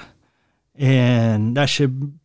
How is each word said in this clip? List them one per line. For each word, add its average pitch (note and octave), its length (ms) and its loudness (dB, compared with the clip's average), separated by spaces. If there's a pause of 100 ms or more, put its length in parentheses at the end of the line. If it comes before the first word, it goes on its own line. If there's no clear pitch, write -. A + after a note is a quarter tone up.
(760)
And A#2+ 840 2
that C#3+ 80 2
should C#3 600 -4